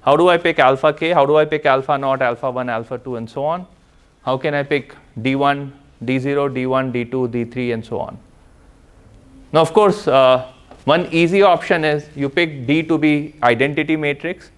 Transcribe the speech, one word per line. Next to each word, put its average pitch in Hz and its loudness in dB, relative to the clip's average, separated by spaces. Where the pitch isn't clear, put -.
How 139 2
do 175 4
I 175 4
pick 170 -2
alpha 135 4
K? 160 -4
How 151 4
do 151 2
I 151 4
pick 151 -4
alpha 135 0
naught, 135 -2
alpha 123 -2
one, 123 -6
alpha 117 -6
two, 123 -10
and 113 -10
so 139 -8
on? 175 -6
How 131 -2
can 147 -4
I 143 -2
pick 143 -4
D 135 -2
one, 143 -2
D 131 -2
zero, 143 -2
D 127 -6
one, 131 -2
D 120 -4
two, 127 -4
D 117 -4
three, 120 -6
and 113 -6
so 110 -8
on? - -10
Now, 156 6
of 160 2
course, 208 2
uh, 127 4
one 160 0
easy 170 2
option 175 2
is 147 -2
you 139 -4
pick 143 -4
D 156 0
to 160 0
be 151 0
identity 143 0
matrix. 151 -6